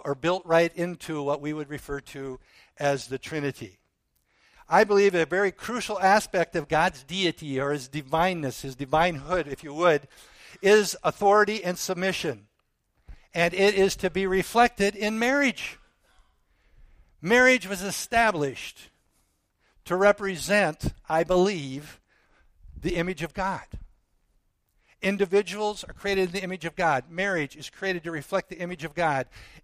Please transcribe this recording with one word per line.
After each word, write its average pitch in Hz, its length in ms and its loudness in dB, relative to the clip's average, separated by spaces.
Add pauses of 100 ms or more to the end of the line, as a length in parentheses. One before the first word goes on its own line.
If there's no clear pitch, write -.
are 143 100 -2
built 170 300 -2
right 165 320 4
into 170 460 -6
what 143 180 -2
we 151 140 -6
would 151 160 -8
refer 143 320 -8
to 135 360 -12 (380)
as 139 300 0
the 131 120 -6
Trinity. 143 600 -8 (920)
I 190 160 6
believe 202 300 4
a 170 100 2
very 185 260 0
crucial 220 500 -6
aspect 196 540 2
of 151 140 -4
God's 160 340 0
deity, 160 560 -4
or 139 140 -2
his 131 160 -6
divineness, 156 720 -2
his 131 160 -12
divinehood, 156 680 -2
if 143 180 -10
you 143 80 -14
would, 151 340 2 (540)
is 196 420 4
authority 202 640 2
and 180 140 -4
submission. 175 720 -4 (840)
And 170 220 0
it 196 200 4
is 190 220 4
to 185 140 -2
be 190 160 -2
reflected 202 680 2
in 214 240 -4
marriage. 262 600 -2 (1400)
Marriage 247 440 4
was 190 140 -6
established 190 1120 -2 (960)
to 175 100 -2
represent, 190 960 2 (160)
I 165 160 2
believe, 160 760 0 (760)
the 170 200 -4
image 170 260 -4
of 165 120 -8
God. 190 320 -6 (1400)
Individuals 196 800 0
are - 80 -16
created 190 380 -2
in - 20 -14
the 190 100 -6
image 180 220 -8
of 165 100 -8
God. 151 360 0
Marriage 170 460 -4
is 151 120 -14
created 185 360 -6
to 170 60 -10
reflect 170 380 -6
the 170 100 -16
image 175 260 -10
of 156 100 -10
God. 147 320 0 (380)